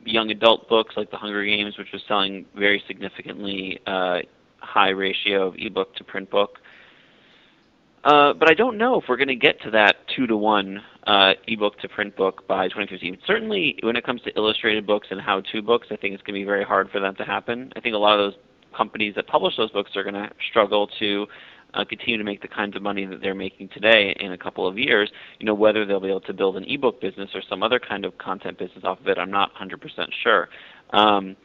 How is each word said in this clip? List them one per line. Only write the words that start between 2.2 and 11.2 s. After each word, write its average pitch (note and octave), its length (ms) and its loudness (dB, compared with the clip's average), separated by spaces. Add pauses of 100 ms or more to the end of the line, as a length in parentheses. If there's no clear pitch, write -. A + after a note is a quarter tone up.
very G2+ 320 2
significantly, F#2+ 1040 -10
uh, F#2 360 0 (340)
high G2+ 320 2
ratio G2 580 0
of F2+ 100 -6
ebook F#2+ 380 -4
to - 80 -16
print G2 260 -10
book. G2+ 300 0 (1400)
Uh, C#3+ 300 6
but D#3+ 180 4
I D#3+ 40 8
don't A3 240 0
know A#3 200 2
if - 120 -4
we're B2 80 2
gonna C3+ 180 0
get - 280 2
to A2+ 80 -8
that G#2 360 4
two-to-one, G#2 760 0 (240)
uh, G2 280 6 (140)